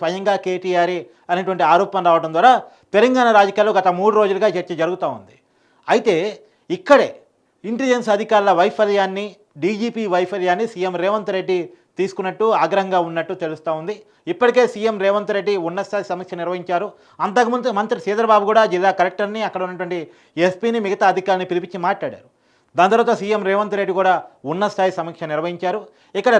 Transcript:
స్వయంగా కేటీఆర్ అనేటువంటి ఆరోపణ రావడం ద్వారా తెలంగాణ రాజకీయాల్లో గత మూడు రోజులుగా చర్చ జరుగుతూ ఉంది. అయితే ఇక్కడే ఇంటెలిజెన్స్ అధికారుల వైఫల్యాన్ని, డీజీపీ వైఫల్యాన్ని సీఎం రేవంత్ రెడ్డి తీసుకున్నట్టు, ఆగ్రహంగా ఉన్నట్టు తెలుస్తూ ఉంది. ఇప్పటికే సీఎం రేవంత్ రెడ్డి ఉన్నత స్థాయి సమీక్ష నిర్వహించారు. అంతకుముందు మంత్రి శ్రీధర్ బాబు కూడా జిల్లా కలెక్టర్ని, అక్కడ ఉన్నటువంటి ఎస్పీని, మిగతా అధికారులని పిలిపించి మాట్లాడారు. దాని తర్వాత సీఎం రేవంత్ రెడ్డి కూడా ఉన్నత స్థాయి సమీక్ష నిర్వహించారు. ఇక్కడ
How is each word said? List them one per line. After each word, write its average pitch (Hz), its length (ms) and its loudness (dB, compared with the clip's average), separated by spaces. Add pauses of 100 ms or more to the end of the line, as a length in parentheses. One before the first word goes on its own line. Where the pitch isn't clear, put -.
స్వయంగా 190 340 0 (120)
కేటీఆర్ 180 500 0 (360)
అనేటువంటి 175 400 -2
ఆరోపణ 190 360 2
రావడం 165 280 2
ద్వారా 240 180 6 (420)
తెలంగాణ 247 320 4 (100)
రాజకీయాల్లో 202 420 4
గత 185 80 2 (120)
మూడు 208 200 2
రోజులుగా 196 360 2
చర్చ 175 160 -6 (100)
జరుగుతూ 180 260 -2 (100)
ఉంది. 98 180 -20 (580)
అయితే 214 220 2 (640)
ఇక్కడే 208 320 4 (600)
ఇంటెలిజెన్స్ 240 460 -2
అధికారుల 208 360 2 (100)
వైఫల్యాన్ని, 202 680 0 (360)
డీజీపీ 220 400 -2 (120)
వైఫల్యాన్ని 180 580 -2
సీఎం 185 200 -4 (100)
రేవంత్ 202 340 -2
రెడ్డి 180 200 -2 (400)
తీసుకున్నట్టు, 190 480 -4 (160)
ఆగ్రహంగా 185 360 0 (100)
ఉన్నట్టు 165 340 -6
తెలుస్తూ 160 380 -6
ఉంది. 190 140 -8 (380)
ఇప్పటికే 240 300 2 (100)
సీఎం 214 300 -2
రేవంత్ 202 340 0
రెడ్డి 196 160 -2 (160)
ఉన్నత 185 200 -6
స్థాయి 202 200 -6
సమీక్ష 180 320 -8
నిర్వహించారు. 175 460 -4 (380)
అంతకుముందు 240 440 0 (100)
మంత్రి 220 260 -2
శ్రీధర్ 214 280 0
బాబు 202 160 6
కూడా 220 140 4 (100)
జిల్లా 185 180 2 (100)
కలెక్టర్ని, 202 480 -2
అక్కడ 185 180 -6
ఉన్నటువంటి 180 320 -8 (480)
ఎస్పీని, 226 400 0
మిగతా 202 260 -2
అధికారులని 185 380 -2
పిలిపించి 180 360 -6
మాట్లాడారు. 143 400 -6 (520)
దాని 190 160 6
తర్వాత 233 260 2
సీఎం 208 300 -2
రేవంత్ 202 300 -2
రెడ్డి 190 200 -2
కూడా 185 140 4 (380)
ఉన్నత 202 220 -2
స్థాయి 190 240 0
సమీక్ష 165 340 -8
నిర్వహించారు. 175 480 -4 (400)
ఇక్కడ 240 200 2